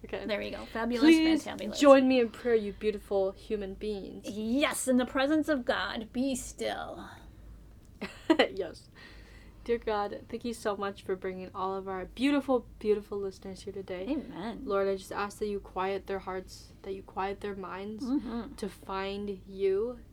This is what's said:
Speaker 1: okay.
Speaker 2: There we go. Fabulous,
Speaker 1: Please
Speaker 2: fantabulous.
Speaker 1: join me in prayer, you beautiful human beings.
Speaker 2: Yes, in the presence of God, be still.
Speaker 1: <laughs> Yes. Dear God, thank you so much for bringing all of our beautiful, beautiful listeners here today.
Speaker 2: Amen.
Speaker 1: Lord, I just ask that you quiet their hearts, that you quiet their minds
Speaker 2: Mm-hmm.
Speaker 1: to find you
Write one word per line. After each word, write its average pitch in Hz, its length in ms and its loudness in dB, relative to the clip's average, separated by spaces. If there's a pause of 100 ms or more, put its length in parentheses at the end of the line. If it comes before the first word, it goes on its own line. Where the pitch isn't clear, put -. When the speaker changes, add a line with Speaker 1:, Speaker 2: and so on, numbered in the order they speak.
Speaker 1:
okay. 202 200 -8
Speaker 2:
There 202 140 -2
we 208 100 -6
go. 214 240 -8
Fabulous, 233 300 2
Speaker 1:
Please 320 420 8
Speaker 2:
fantabulous. - 340 -6
Speaker 1:
join 269 280 12
me 262 140 6
in 226 80 2
prayer, 233 260 0
you 202 180 2
beautiful 202 600 0
human 196 420 -6
beings. 202 520 -8
Speaker 2:
Yes, 226 600 0
in 254 100 6
the 254 80 4
presence 294 420 2
of 277 160 2
God, 202 480 -2
be 262 240 0
still. - 720 -6 (960)
Speaker 1:
<laughs> - 380 2 (140)
Yes. 180 360 -8 (760)
Dear 233 120 0
God, 208 520 -2
thank 233 160 -8
you 233 80 -2
so 214 220 -2
much 202 280 -6
for 190 120 -2
bringing 185 380 -8
all 190 220 -2
of 190 120 -6
our 190 180 -6
beautiful, 269 600 2 (140)
beautiful 208 400 0
listeners 190 420 -8
here 196 120 -10
today. 190 360 -8
Speaker 2:
Amen. 196 560 -6
Speaker 1:
Lord, 196 220 2
I 196 80 2
just 190 160 -12
ask 202 280 -6
that 214 80 -2
you 202 120 -2
quiet 190 480 -4
their 196 120 -2
hearts, 185 500 -10 (140)
that 196 100 -8
you 190 100 -10
quiet 196 380 -6
their 202 140 -6
minds 196 480 -8
Speaker 2:
Mm-hmm. 233 520 -4
Speaker 1:
to 202 140 -6
find 196 800 -6
you 196 520 0 (140)